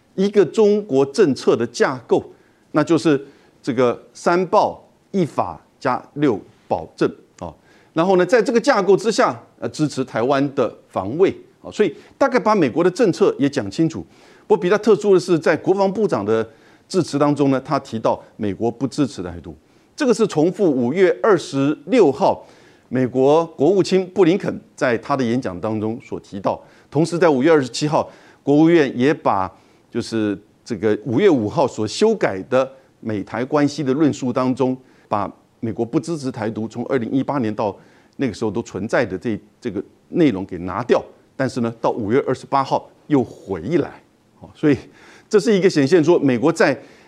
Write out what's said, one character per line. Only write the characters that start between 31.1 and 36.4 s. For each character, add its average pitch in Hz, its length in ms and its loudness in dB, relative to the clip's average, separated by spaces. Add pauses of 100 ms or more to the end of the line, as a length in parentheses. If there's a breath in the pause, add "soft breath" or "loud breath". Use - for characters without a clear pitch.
月 202 100 6
五 117 200 2
号 139 160 0
所 107 220 -4
修 220 260 2
改 113 360 -4
的 127 200 0 (300 soft breath)
美 107 240 -6
台 113 200 -8
关 143 240 0
系 151 160 -6
的 131 100 0
论 143 200 2
述 123 180 -4
当 127 220 0
中， 127 240 -2 (300 soft breath)
把 101 240 -4 (280)
美 113 140 -6
国 117 100 -4
不 117 160 -2
支 170 180 -6
持 131 140 -8
台 117 180 -6